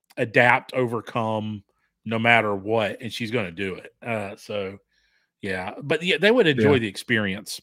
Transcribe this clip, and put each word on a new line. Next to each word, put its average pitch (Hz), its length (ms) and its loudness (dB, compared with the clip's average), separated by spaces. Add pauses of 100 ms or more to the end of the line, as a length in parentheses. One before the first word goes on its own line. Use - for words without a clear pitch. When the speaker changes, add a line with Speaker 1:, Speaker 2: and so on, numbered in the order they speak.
(180)
Speaker 1:
adapt, 123 560 4
overcome, 110 920 -4 (420)
no 113 120 -4
matter 113 380 4
what, 104 460 -2
and 113 100 -10
she's 110 200 -8
gonna 110 200 -4
do 92 240 -6
it. - 260 -18
Uh, 107 360 -6
so, 101 400 -8 (640)
yeah. 92 420 -8
But, 156 200 -2
yeah, 175 140 0
they 196 140 4
would 233 160 6
enjoy 143 260 4
Speaker 2:
Yeah. 131 60 4
Speaker 1:
the 113 80 -2
experience 101 760 -4